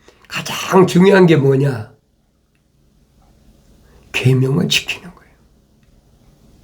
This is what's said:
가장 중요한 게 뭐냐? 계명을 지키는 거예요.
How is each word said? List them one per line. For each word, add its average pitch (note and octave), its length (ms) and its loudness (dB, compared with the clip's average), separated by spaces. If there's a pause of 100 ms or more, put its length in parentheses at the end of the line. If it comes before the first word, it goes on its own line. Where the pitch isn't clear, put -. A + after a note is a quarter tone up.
(280)
가장 - 600 -2
중요한 F#3 400 4
게 E3 80 4
뭐냐? C3+ 580 -2 (2250)
계명을 C3 560 -2
지키는 - 460 -8
거예요. - 180 -20 (1300)